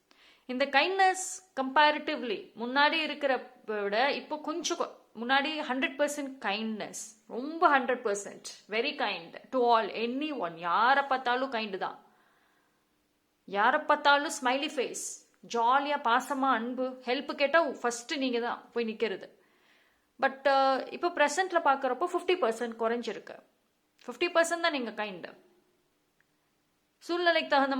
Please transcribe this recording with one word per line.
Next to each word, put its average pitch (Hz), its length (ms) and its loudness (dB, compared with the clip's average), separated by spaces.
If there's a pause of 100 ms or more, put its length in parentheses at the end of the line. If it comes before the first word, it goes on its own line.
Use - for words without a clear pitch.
(520)
இந்த 254 120 0 (140)
கைண்ட்னஸ் 370 480 4 (340)
கம்பேரிட்டிவ்லி 277 800 2 (220)
முன்னாடி 285 360 2 (100)
இருக்கிற 294 240 0 (340)
விட 208 300 -2 (240)
இப்போ 294 160 -8 (100)
கொஞ்சம் 330 340 -4
கொ-, - 140 -6 (260)
முன்னாடி 269 300 0 (180)
ஹண்ட்ரட் 262 320 -2
பர்சன்ட் 285 340 -2 (100)
கைண்ட்னஸ், 214 560 -6 (360)
ரொம்ப 311 260 -8 (100)
ஹண்ட்ரட் 254 340 0
பர்சன்ட், - 420 -6 (260)
very 254 260 -2
kind 185 320 -6 (200)
to 262 60 0 (120)
all, 226 180 4 (160)
anyone, 247 500 -4 (140)
யாரை 233 420 4
பார்த்தாலும் 254 460 0
கைண்டு 214 280 -6
தான், - 140 -8 (1600)
யாரை 247 240 4 (100)
பார்த்தாலும் 285 480 4
ஸ்மைலி 269 380 0
ஃபேஸ், - 280 -4 (500)
ஜாலியா 277 440 2 (100)
பாசமா 262 400 2 (100)
அன்பு, 254 280 -4 (220)
ஹெல்ப் 277 340 -2
கேட்டா 277 180 4 (220)
ஃபர்ஸ்ட் 240 320 -4 (100)
நீங்க 240 220 -2
தான் - 160 -6 (100)
போய் 233 180 -2
நிக்கிறது. 214 380 -6 (960)
But, 262 140 0 (180)
ஆ, - 0 - (400)
இப்போ 349 220 0
ப்ரெசென்ட்ல 330 500 2
பார்க்குறப்போ 269 460 2
ஃபிஃப்டி 359 220 0 (100)
பர்சன்ட் 226 360 -4
குறைஞ்சிருக்கு. 226 560 -4 (680)
ஃபிஃப்டி 339 320 -4
பர்சன்ட் 339 300 2
தான் 320 120 0
நீங்க 226 240 -6
கைண்டு. 190 280 -10 (1800)
சூழ்நிலைக்கு 330 500 2
தகுந்த 269 240 2